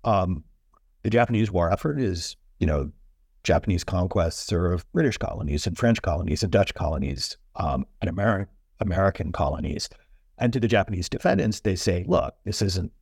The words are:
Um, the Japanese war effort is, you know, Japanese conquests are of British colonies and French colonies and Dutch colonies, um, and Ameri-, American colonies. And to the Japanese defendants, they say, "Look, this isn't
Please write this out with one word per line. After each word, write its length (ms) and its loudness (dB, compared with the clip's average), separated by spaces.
Um, 400 2
the 60 0
Japanese 400 4
war 220 2
effort 260 -2
is, 380 -4
you 80 2
know, 260 0
Japanese 380 2
conquests 680 -2
are 220 0
of 180 -6
British 240 0
colonies 500 -4
and 120 -4
French 240 2
colonies 400 -2
and 100 -2
Dutch 220 2
colonies, 640 -4
um, 300 -2
and 120 -2
Ameri-, 320 0
American 520 0
colonies. 560 -2
And 140 2
to 60 -2
the 80 2
Japanese 420 2
defendants, 520 0
they 160 0
say, 320 -2
"Look, 260 0
this 160 -6
isn't 300 -2